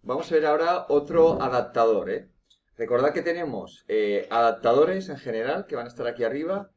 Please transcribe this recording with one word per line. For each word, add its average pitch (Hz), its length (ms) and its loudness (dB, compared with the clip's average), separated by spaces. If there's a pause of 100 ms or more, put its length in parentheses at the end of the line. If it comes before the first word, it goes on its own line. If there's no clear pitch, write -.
vamos 135 280 -6
a 170 60 0
ver 156 100 4
ahora 160 440 0
otro 151 520 4
adaptador, 117 680 2
¿eh? - 180 -6 (480)
Recordad 120 380 0
que 160 80 -4
tenemos, 160 640 -6
eh, 104 420 0
adaptadores 127 800 2
en 151 80 -10
general, 127 500 -6
que 143 120 -8
van 120 80 -8
a - 20 -14
estar 123 180 -10
aquí 120 200 -4
arriba 160 520 -4